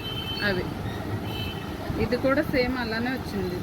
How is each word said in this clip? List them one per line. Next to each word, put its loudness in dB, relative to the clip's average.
అవి. 2
ఇది 2
కూడా 6
సేమ్ 4
అలానే 0
వచ్చింది -2